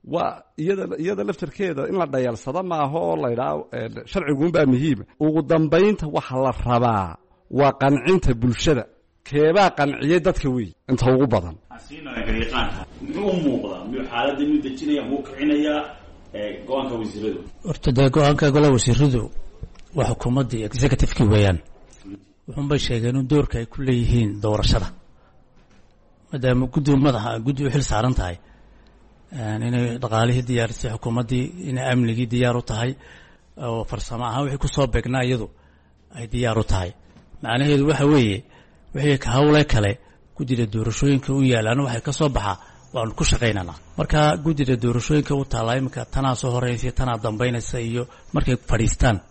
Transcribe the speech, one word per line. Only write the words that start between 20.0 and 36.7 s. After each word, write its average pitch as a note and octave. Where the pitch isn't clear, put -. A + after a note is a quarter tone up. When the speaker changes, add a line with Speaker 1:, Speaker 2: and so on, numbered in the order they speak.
Speaker 3:
xukuumaddii A#2+
executive-kii B2
weeyaan. G2+
Wuxuunbay C#3+
sheegeen A#2+
in C3
doorka C#3+
ay A#2
ku -
leeyihiin A#2+
doorashada. G#2+
Maadaama B2+
guddi C#3+
madaxa, B2
guddi C3+
u C3+
xil C3+
saaran A#2
tahay, F2+
een, A2
inay A#2+
dhaqaalihii A#2+
diyaarisay A#2
xukuumaddii, B2
inay C3
amnigii B2
diyaar A#2+
u A#2+
tahay, A#2
oo A2+
farsamo A#2
ahaan A#2+
wixii C3+
ku D3
soo C#3
beegnaa A#2+
iyadu B2
ay A#2
diyaar A#2
u G#2+
tahay. F#2